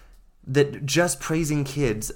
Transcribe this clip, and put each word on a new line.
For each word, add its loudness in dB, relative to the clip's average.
that 2
just 2
praising 0
kids -2